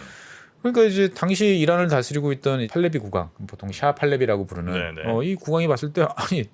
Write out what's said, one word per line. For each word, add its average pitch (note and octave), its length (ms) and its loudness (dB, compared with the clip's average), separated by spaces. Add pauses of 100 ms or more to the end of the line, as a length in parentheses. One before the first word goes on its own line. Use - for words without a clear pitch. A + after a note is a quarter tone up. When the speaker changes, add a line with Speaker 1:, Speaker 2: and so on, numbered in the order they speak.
(600)
Speaker 1:
그러니까 A#3+ 200 2
이제 G3 280 4
당시 F#3 360 0 (140)
이란을 E3+ 300 4
다스리고 C#3+ 420 0
있던 C3+ 300 0
이 A2+ 60 -4
팔레비 E3 300 0
국왕, G2 320 -4 (160)
보통 G2 260 -10
샤 C#3+ 220 0
팔레비라고 B2+ 540 0
부르는, F2 260 -6
Speaker 2:
네, E2 300 -6
네. A2+ 80 -4
Speaker 1:
어, A2+ 100 0
이 F#3 140 -2
국왕이 E3 320 -2
봤을 D3 260 -2
때, D#3 220 2
"아니, C#3+ 380 -2